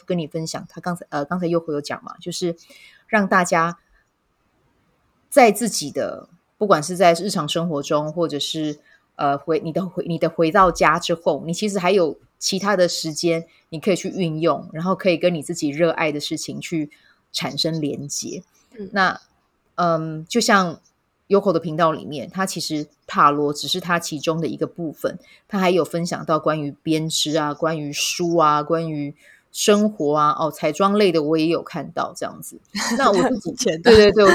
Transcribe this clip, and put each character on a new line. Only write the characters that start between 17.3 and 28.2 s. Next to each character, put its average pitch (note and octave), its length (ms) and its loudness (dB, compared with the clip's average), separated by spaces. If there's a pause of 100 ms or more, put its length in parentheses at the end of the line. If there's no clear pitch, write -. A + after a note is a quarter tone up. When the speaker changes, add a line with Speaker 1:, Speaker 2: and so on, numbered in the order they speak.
Speaker 1:
产 C#3 240 -6
生 D#3+ 240 -2
连 C#3+ 260 -6
结。 - 360 -8 (340)
Speaker 2:
嗯。 G3 160 -14
Speaker 1:
那， F#3+ 260 0 (560)
嗯， D#3+ 500 -2
就 - 140 -2
像 G3 400 2 (480)
Yoko G3 240 4
的 E3 80 0
频 D#3 180 -4
道 E3 140 4
里 F2 140 -8
面， C3+ 240 -10
他 F#3+ 160 -4
其 F#3+ 140 -8
实 D3+ 280 -6 (200)
塔 D3+ 240 6
罗 D3 220 0
只 D3 140 -8
是 F3+ 120 -2
他 F3+ 180 -2
其 E3 220 -6
中 D#3+ 220 -2
的 D#3 60 -2
一 - 100 -8
个 - 100 -8
部 E3 240 -10
分， - 260 -6 (300)
他 G#3 100 -6
还 F#3+ 120 2
有 F3 160 2
分 E3+ 200 -4
享 E3 200 -8
到 D#3+ 120 2
关 D#3 240 -2
于 C#3+ 100 -6 (120)
编 D#3 240 0
织 D#3 300 -2
啊， D3 160 -2
关 D#3+ 260 -2
于 D3 140 -8
书 E3+ 420 -2